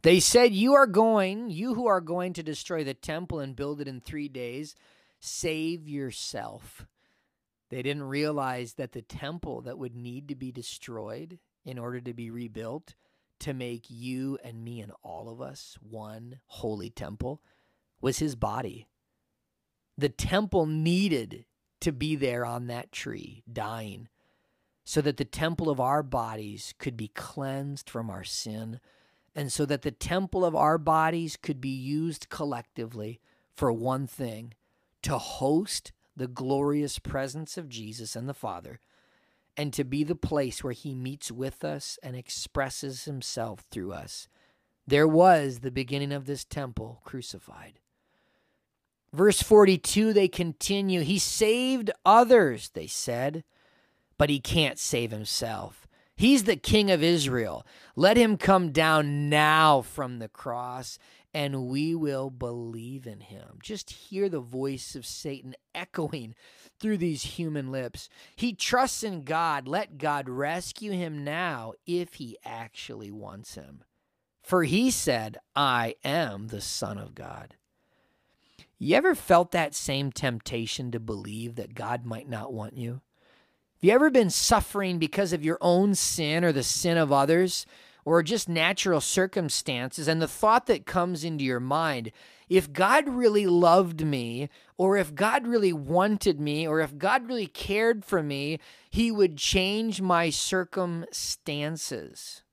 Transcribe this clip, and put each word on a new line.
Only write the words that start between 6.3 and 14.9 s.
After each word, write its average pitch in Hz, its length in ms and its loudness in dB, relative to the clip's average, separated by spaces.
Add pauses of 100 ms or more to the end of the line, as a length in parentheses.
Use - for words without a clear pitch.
They 127 140 -10
didn't 143 220 -4
realize 135 720 -4
that 131 180 -10
the 123 80 -12
temple 151 600 -10
that 127 140 -12
would 120 200 -10
need 123 320 -14
to 143 60 -8
be 127 180 -12
destroyed 120 880 -12 (260)
in 127 120 -12
order 123 220 -8
to 120 140 -10
be 117 160 -10
rebuilt, 113 640 -10 (460)
to 143 140 -8
make 120 360 -10
you 127 520 -6
and 113 220 -14
me 117 160 -12
and - 140 -14 (100)